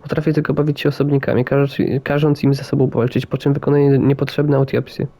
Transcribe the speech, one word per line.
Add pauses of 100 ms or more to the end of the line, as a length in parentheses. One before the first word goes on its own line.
Potrafię
tylko
bawić
się
osobnikami,
każ-, (220)
każąc
im
ze
sobą
walczyć,
po
czym
wykonuje
niepotrzebne
autopsje. (120)